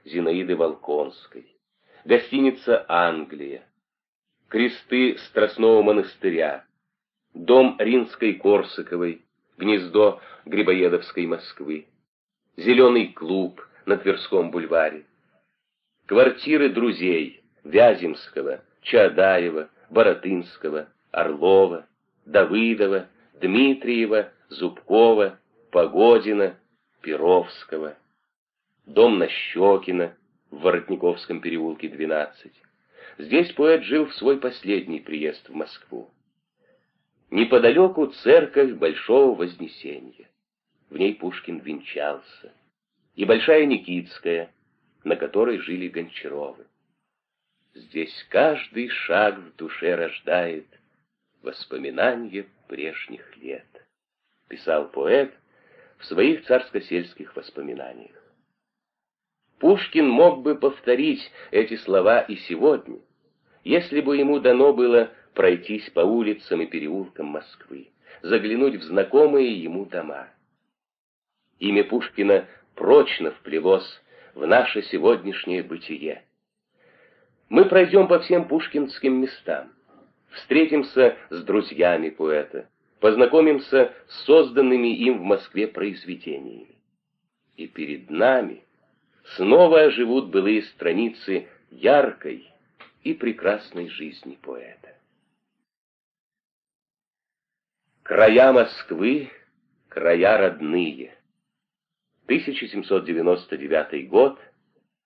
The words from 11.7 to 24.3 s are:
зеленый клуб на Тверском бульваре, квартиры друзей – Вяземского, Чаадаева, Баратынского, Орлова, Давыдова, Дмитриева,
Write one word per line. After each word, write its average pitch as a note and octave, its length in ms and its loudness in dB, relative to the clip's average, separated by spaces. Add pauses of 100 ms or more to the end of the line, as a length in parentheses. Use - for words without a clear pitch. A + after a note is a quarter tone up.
зеленый A#2+ 560 4
клуб F#2 540 -6 (180)
на F#2+ 120 0
Тверском F2+ 520 -2
бульваре, D#2+ 560 -4 (1000)
квартиры C#3 640 2
друзей – F2+ 720 -4 (200)
Вяземского, D#2+ 1000 0 (200)
Чаадаева, F2+ 880 0 (200)
Баратынского, F2 1000 -2 (220)
Орлова, E2+ 760 2 (380)
Давыдова, G2 840 0 (320)
Дмитриева, A2+ 920 0 (180)